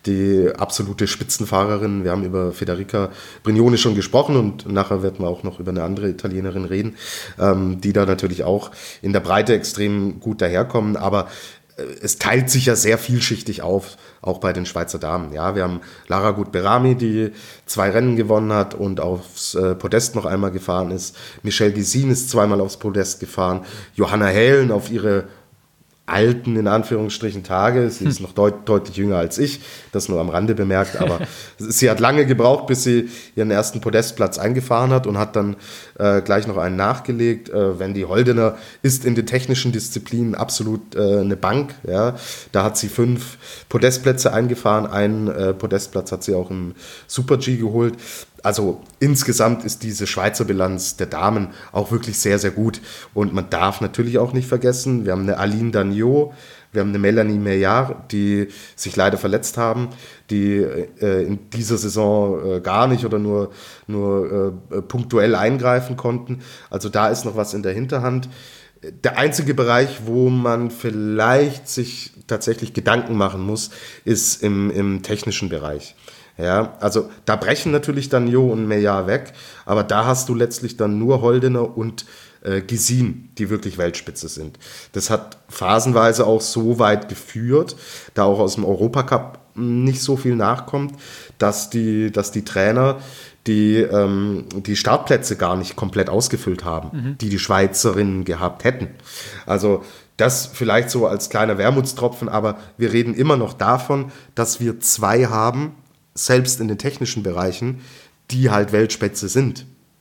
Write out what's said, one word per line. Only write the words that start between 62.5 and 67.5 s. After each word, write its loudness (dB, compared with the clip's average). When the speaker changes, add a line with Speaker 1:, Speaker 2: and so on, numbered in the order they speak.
Speaker 1:
äh, -4
gar 2
nicht 0
oder -2
nur, -2
nur, -2
äh, -4
punktuell 2
eingreifen 2
konnten. -4
Also -6
da 2
ist -2
noch -4
was -2